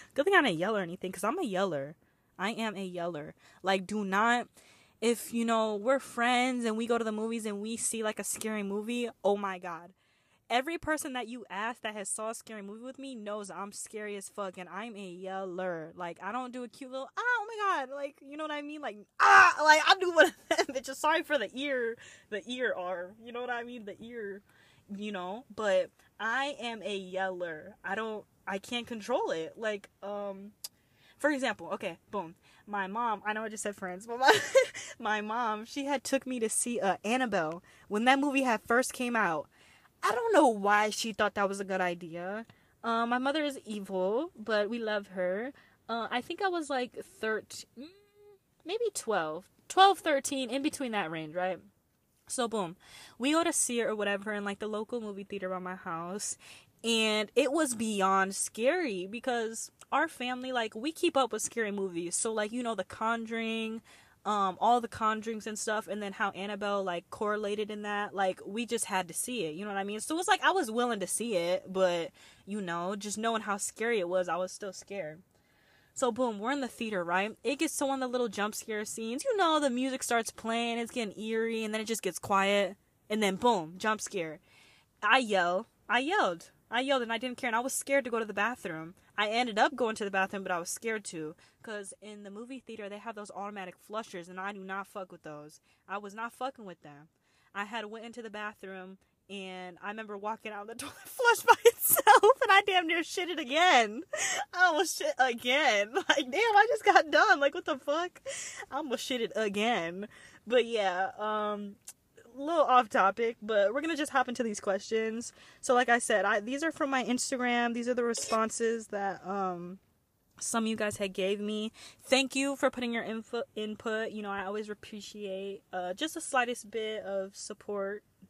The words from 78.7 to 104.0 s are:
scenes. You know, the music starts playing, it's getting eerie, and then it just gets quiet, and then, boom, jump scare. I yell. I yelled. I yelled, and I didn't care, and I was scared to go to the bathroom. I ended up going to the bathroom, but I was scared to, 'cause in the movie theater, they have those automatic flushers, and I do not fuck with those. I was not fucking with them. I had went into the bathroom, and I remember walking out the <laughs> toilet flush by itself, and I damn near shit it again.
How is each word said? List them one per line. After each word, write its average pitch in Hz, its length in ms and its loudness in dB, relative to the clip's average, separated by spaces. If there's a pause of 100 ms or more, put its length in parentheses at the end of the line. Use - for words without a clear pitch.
scenes. 226 380 -6
You 508 120 0
know, 320 240 4
the 285 100 2
music 254 320 -2
starts 233 280 0
playing, 233 480 -2
it's 233 120 -4
getting 226 320 -6
eerie, 226 400 0
and 214 120 -4
then 220 80 -2
it 208 40 -6
just 220 160 -4
gets 180 160 -2
quiet, 196 580 2 (340)
and 214 120 0
then, 190 140 4
boom, 185 400 2
jump 214 240 0
scare. 160 400 -6 (640)
I 269 160 8
yell. 196 480 2 (200)
I 226 120 4
yelled. 269 520 0 (200)
I 233 100 0
yelled, 269 220 2
and 226 100 -4
I 233 60 0
didn't 247 180 -6
care, 247 120 -4
and 226 60 -2
I 233 60 4
was 254 140 -2
scared 277 300 2
to 247 60 -6
go 226 80 0
to 220 60 -2
the 208 80 -10
bathroom. 190 640 -4 (220)
I 208 120 0
ended 226 320 0
up 269 160 4
going 226 200 0
to 214 80 -6
the 202 60 -4
bathroom, 190 320 0
but 190 80 -4
I 180 80 0
was 170 100 -6
scared 220 380 -4
to, 160 300 -8 (260)
'cause 208 400 -12
in 208 220 -16
the 196 60 -14
movie 240 280 -12
theater, 220 300 -12
they 202 100 -12
have 214 160 -12
those 208 160 -12
automatic 196 460 -10
flushers, 202 520 -10
and 185 120 -12
I 196 120 -6
do 190 120 -10
not 190 240 -6
fuck 190 240 -12
with 170 100 -20
those. 151 380 -14 (260)
I 196 120 -6
was 202 160 -12
not 226 180 -8
fucking 247 320 -8
with 175 180 -16
them. 147 260 -20 (460)
I 202 100 -4
had 214 200 -6
went 220 220 -12
into 233 160 -14
the 220 80 -12
bathroom, 190 680 -10 (320)
and 185 500 -10
I 190 80 -8
remember 208 300 -10
walking 214 320 -8
out 202 160 -10
the 233 80 -12
<laughs> - 0 -
toilet 277 200 -12 (120)
flush 466 360 4
by 466 120 8 (100)
itself, - 800 8
and 440 80 4
I 392 160 10
damn 359 220 4
near 330 160 2
shit 359 260 -4
it 311 80 -4
again. 269 640 6 (500)